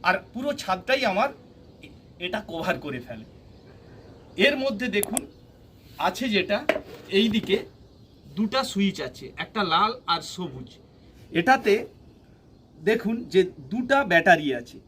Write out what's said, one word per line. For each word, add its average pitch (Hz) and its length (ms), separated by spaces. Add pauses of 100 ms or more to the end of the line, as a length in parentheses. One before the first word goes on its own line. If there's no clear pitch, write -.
আর 185 120 (180)
পুরো 277 200
ছাদটাই 254 520
আমার 214 240 (880)
এটা 180 300
কভার 165 300
করে 139 220
ফেলে। 113 240 (1120)
এর 277 200
মধ্যে 254 320
দেখুন 202 380 (720)
আছে 190 300
যেটা, 208 360 (440)
এই 208 200
দিকে 208 300 (800)
দুটা 226 280
সুইচ 196 360
আছে, - 360
একটা 190 280
লাল 185 420
আর 170 140
সবুজ। 139 580 (520)
এটাতে 220 560 (1000)
দেখুন 226 400
যে 175 180
দুটা 233 600
ব্যাটারি 165 500
আছে - 340